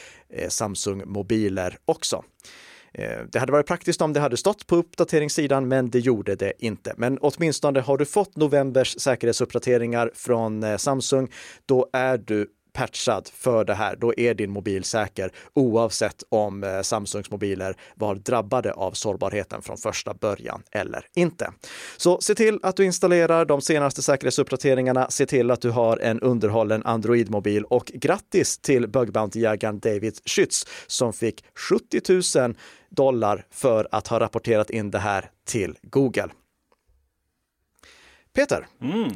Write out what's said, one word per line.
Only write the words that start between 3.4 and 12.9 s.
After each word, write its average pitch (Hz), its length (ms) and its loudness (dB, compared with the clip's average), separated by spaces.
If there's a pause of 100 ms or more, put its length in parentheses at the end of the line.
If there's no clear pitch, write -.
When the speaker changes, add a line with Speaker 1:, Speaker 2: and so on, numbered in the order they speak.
Speaker 1:
varit 147 160 4
praktiskt 175 340 -2
om 156 120 0
det 143 60 2
hade 147 180 0
stått - 300 0
på 175 80 2
uppdateringssidan, 147 920 0
men 127 220 2
det 123 100 2
gjorde 104 360 0
det 98 240 -2
inte. 110 380 -6
Men 123 240 0
åtminstone 143 580 0
har 139 180 2
du 143 80 0
fått 202 300 0
novembers 135 640 2
säkerhetsuppdateringar 117 1160 0
från, 113 480 -2
eh, 107 140 -2
Samsung, 131 540 0 (340)
då 127 280 2
är 131 240 2
du 104 300 -2 (260)
patchad - 600 -2